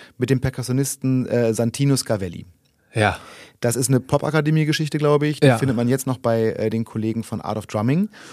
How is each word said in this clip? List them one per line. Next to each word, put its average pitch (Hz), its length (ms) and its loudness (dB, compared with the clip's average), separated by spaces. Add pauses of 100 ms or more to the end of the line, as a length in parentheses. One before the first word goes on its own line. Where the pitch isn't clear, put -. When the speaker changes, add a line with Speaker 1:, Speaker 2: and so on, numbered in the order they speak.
(160)
Speaker 1:
mit 120 140 -2
dem 131 100 2
Perkussionisten, 131 840 -2
äh, 117 260 2
Santino 123 420 2
Scavelli. 95 520 -4 (480)
Speaker 2:
Ja. 104 240 2 (420)
Speaker 1:
Das 117 160 0
ist 131 140 -2
eine 127 100 4
Popakademie-Geschichte, 151 960 0
glaube 147 300 2
ich. 151 140 -2
Die 143 80 8
Speaker 2:
Ja. 117 100 4
Speaker 1:
findet 127 180 0
man 120 120 0
jetzt 131 180 0
noch 127 100 -4
bei, 113 380 0
äh, 110 160 0
den 113 160 -4
Kollegen 110 360 -4
von - 200 -8
Art 107 160 -4
of 101 80 -10
Drumming. 143 420 0 (240)